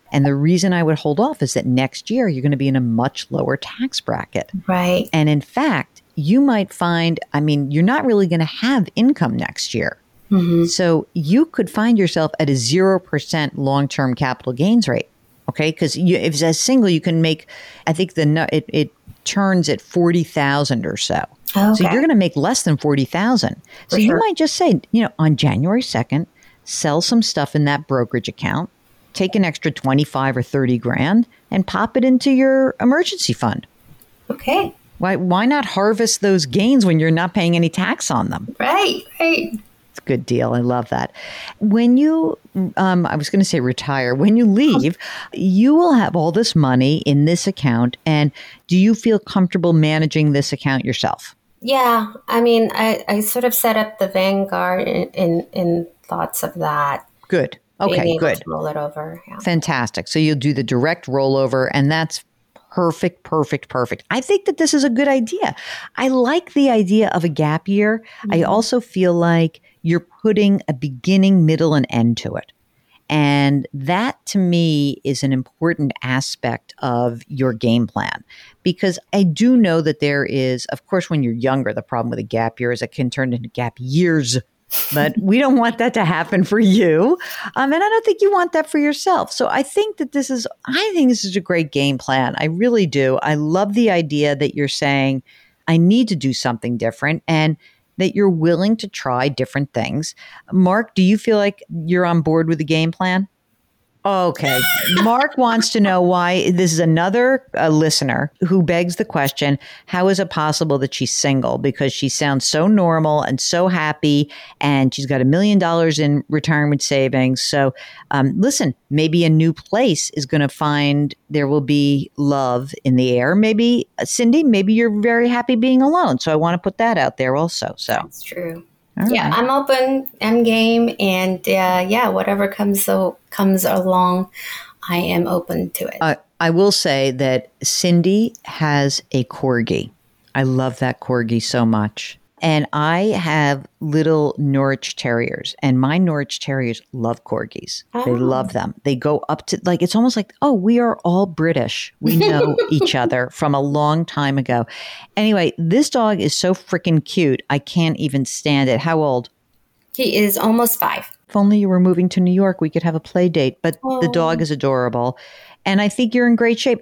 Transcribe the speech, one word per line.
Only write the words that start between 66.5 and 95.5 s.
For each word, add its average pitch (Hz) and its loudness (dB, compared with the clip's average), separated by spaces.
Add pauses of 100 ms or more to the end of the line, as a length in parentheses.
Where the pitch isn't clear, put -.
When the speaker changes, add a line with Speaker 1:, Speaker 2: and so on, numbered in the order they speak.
Speaker 1:
the 277 4
idea 214 4
of 170 -2
a 175 2
gap 151 -2
year. 208 0 (280)
I 165 2
Speaker 2:
Mm-hmm. - 2
Speaker 1:
also 226 0
feel 185 0
like 170 2 (220)
you're 165 0 (160)
putting 208 4
a 156 0
beginning, 175 2
middle, 156 2
and 135 2
end 117 2
to - -8
it. - -12 (560)
And 143 2
that, 175 -4
to - -2
me, 165 0
is 135 -4
an 135 0
important 143 -2 (100)
aspect 127 -6
of 123 -2
your 131 -2
game 117 0
plan, 50 -8 (400)
because 185 -2 (140)
I 196 2
do 214 2
know 170 4
that 151 0
there 143 0
is, 127 -2
of - -10
course, 180 -2
when 151 0
you're 117 0
younger, 120 0
the 113 -6
problem 117 -4
with 117 -6
a - -4
gap 113 -2
year 120 -2
is 120 -4
it 120 -8
can 127 -2
turn 131 -4
into 120 -6
gap 120 -8
years. 139 0 (560)
But 147 0
we 196 2
don't 277 2
want 233 0
that 240 0
to 220 0
happen 170 0
for 208 0
you. 196 4 (380)
Um, 269 0
and 330 2
I 415 2
don't 453 0
think 427 0
you 403 4
want 359 0
that 311 0
for 311 0
yourself. 294 0
So - -2
I 277 0
think 415 -2
that 285 -8
this 277 -2
is, 247 -4 (220)
I 381 -2
think 294 4
this 220 0
is 185 -6
a 196 -2
great 165 -2
game 139 0
plan. 131 -2
I - -2
really 202 0
do. 131 0
I 151 0
love 175 0
the 226 2
idea 147 0
that 143 -2
you're 143 -2
saying, 135 -2 (420)